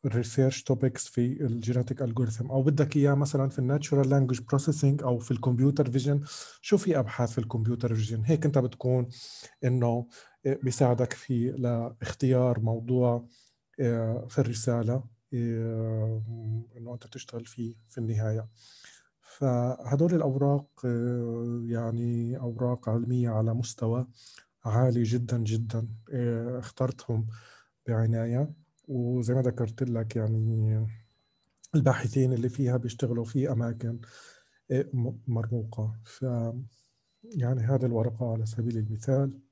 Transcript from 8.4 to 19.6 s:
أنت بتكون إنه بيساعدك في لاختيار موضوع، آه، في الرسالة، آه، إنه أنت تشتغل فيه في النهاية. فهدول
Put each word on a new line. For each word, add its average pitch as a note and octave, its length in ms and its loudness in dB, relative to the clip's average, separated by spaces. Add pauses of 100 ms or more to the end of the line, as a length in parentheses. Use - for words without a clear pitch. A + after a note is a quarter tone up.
أنت D3 120 4
بتكون B2 500 2 (560)
إنه A#2+ 440 2 (380)
بيساعدك B2+ 680 2
في B2 380 -2
لاختيار A#2+ 1080 0
موضوع، A#2+ 680 2 (540)
آه، A#2 500 0
في - 100 -2
الرسالة، A#2 640 0 (300)
آه، A2+ 880 -2 (560)
إنه A#2+ 160 -14
أنت A#2 140 -16
تشتغل A#2 380 -12
فيه A#2 300 -8 (140)
في - 80 -12
النهاية. A2 500 -2 (720)
فهدول B2+ 920 0